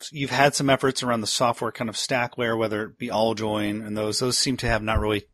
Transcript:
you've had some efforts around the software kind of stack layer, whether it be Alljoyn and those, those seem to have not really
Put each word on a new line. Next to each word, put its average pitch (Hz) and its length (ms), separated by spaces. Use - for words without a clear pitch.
you've 139 200
had 139 220
some 139 160
efforts 131 320
around 120 200
the 104 60
software 120 440
kind 117 180
of 107 80
stack 123 400
layer, 117 200
whether 107 280
it - 120
be 120 120
Alljoyn 107 760
and 107 100
those, 107 240
those 127 180
seem 127 200
to 123 100
have 110 160
not 110 160
really 107 240